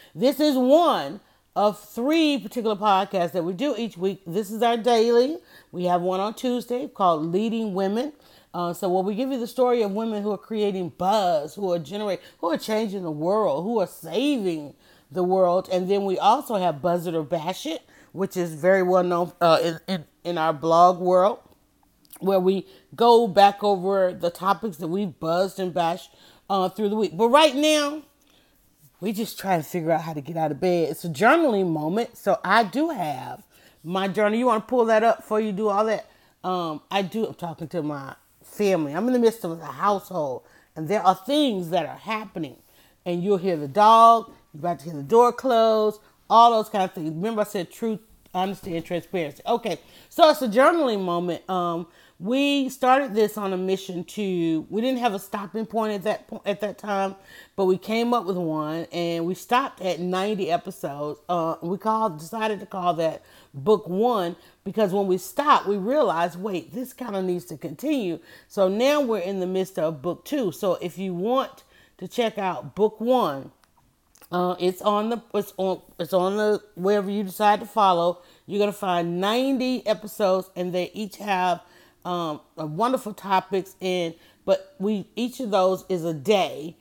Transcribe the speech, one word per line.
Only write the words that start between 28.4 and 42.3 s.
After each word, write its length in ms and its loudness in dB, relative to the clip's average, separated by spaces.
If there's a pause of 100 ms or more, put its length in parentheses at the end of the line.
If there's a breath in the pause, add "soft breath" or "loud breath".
we 120 -4
just 260 -6
trying 220 0
to 80 -8
figure 220 -2
out 120 0
how 100 -8
to 80 -8
get 160 -10
out 160 0
of 80 -10
bed. 300 2
It's 140 -10
a 40 -6
journaling 640 4
moment. 480 -4
So 260 0
I 200 4
do 260 -2
have 520 -8 (400 soft breath)
my 260 -2
journal. 300 2
You 80 0
wanna 140 2
pull 240 2
that 180 4
up 140 4
before 240 -4
you 120 -2
do 160 -2
all 180 2
that? 220 -4 (360 soft breath)
Um, 460 -4
I 120 2
do, 240 -4
I'm 80 -8
talking 340 -10
to 140 -4
my 320 -8 (300)
family. 480 0
I'm 160 -2
in 60 4
the 40 4
midst 260 2
of 160 -8
a 40 -16
household, 800 -4 (340 soft breath)
and 100 -8
there 160 -2
are 140 4
things 540 0
that 160 0
are 100 -12
happening. 600 -8 (480 soft breath)